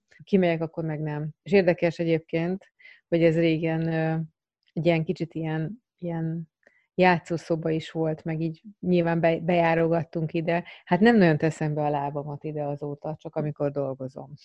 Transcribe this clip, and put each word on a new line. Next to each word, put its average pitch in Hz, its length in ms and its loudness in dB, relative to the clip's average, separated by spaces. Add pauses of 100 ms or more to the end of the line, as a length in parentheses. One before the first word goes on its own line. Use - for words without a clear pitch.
(240)
Kimegyek, 170 380 2
akkor 160 220 -6
meg 151 160 -4
nem. 151 300 -6 (120)
És 151 100 -8
érdekes 175 480 2
egyébként, 165 720 -2 (360)
hogy 170 160 2
ez 165 120 6
régen, 165 520 2
ö, 160 280 0 (580)
egy 156 120 -2
ilyen 165 180 2
kicsit 160 300 -6
ilyen, 160 500 -6 (140)
ilyen 165 520 -6 (460)
játszószoba 170 760 0
is 160 220 -4
volt, 160 320 -4
meg 160 180 -6
így 160 200 -6 (180)
nyilván 170 400 0
be-, 165 200 2
bejárogattunk 165 920 0
ide. 170 300 -2 (220)
Hát 180 140 2
nem 233 180 6
nagyon 170 200 6
teszem 156 360 -2
be 151 80 -2
a 147 80 0
lábamat 143 540 -4
ide 151 200 -6
azóta, 147 560 -8
csak - 160 -12
amikor 151 360 -4
dolgozom. 135 600 -8 (140)